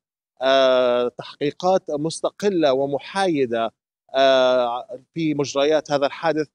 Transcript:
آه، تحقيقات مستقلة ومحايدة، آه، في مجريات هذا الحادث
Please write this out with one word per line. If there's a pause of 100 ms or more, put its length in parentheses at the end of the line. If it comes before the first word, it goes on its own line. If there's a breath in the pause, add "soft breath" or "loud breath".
(420)
آه،
تحقيقات
مستقلة
ومحايدة، (420)
آه، (140)
في
مجريات
هذا
الحادث